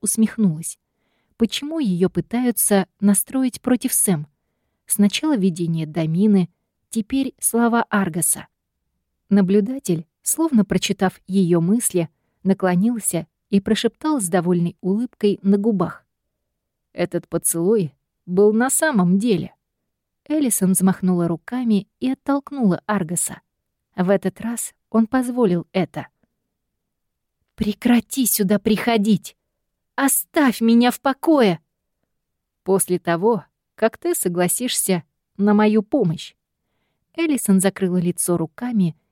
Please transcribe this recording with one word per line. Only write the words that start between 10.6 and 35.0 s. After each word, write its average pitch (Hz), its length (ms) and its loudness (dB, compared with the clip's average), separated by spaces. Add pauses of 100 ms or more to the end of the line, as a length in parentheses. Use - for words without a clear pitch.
прочитав - 600 -2
её 175 360 2
мысли, 180 480 0 (320)
наклонился 185 840 0 (220)
и 196 120 2
прошептал 240 600 -2
с 185 80 -6
довольной 175 540 0
улыбкой 208 600 -2
на 196 140 4
губах: 202 480 -2 (880)
«Этот 175 340 -6
поцелуй 170 680 -2 (320)
был 202 260 4
на 233 160 2
самом 202 500 2
деле». 196 360 -2 (760)
Эллисон 247 440 0
взмахнула 185 540 0
руками 208 600 -2 (120)
и 254 100 -2
оттолкнула 269 760 -2
Аргаса. 180 540 -4 (560)
В 185 140 -2
этот 190 320 -2
раз 226 320 -8 (160)
он 226 160 2
позволил 240 680 0
это. 160 360 -4 (1500)
«Прекрати 240 720 0
сюда 202 320 0
приходить! 208 800 0 (600)
Оставь 269 640 0
меня 233 300 4
в - 100 -10
покое!» 262 600 2 (1040)
«После 185 360 0
того, 180 460 -2 (300)
как - 240 -2
ты 349 160 -2
согласишься 180 880 -2 (340)